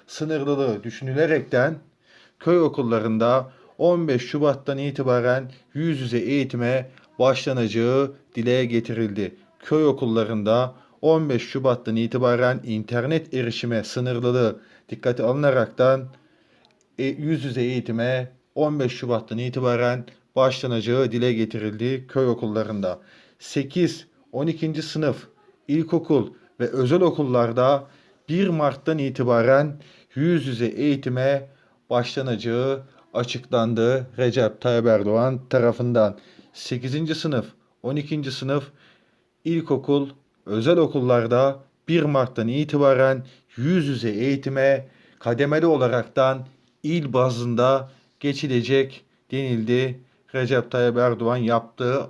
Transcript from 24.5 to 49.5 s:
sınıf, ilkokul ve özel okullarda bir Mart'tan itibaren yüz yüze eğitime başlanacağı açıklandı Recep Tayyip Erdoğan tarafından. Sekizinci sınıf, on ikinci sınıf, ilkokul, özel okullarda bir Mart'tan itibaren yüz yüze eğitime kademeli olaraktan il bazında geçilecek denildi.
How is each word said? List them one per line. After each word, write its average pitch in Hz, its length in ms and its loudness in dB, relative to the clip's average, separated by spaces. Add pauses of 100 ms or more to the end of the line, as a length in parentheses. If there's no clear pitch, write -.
sınıf, 151 460 -4 (400)
ilkokul 156 640 0 (280)
ve 120 80 -2
özel 135 320 2
okullarda 127 840 2 (420)
bir 185 200 0
Mart'tan 156 500 -2
itibaren 135 800 2 (340)
yüz 151 320 0
yüze 120 200 -2
eğitime 135 840 0 (420)
başlanacağı 123 920 -2 (320)
açıklandı 120 920 0 (120)
Recep 120 420 0
Tayyip 117 260 2
Erdoğan 113 540 2 (100)
tarafından. 117 680 2 (340)
Sekizinci 135 600 -6
sınıf, 147 320 -2 (360)
on 135 140 -4
ikinci 147 360 -6
sınıf, 135 320 -4 (800)
ilkokul, 143 640 0 (380)
özel 113 320 2
okullarda 127 840 2 (280)
bir 165 140 2
Mart'tan 127 460 0
itibaren 135 760 2 (320)
yüz 156 300 0
yüze 120 240 -2
eğitime 135 800 0 (300)
kademeli 143 480 2
olaraktan 131 800 2 (360)
il 151 300 -2
bazında 123 800 2 (300)
geçilecek 135 840 0 (260)
denildi. 127 720 0 (340)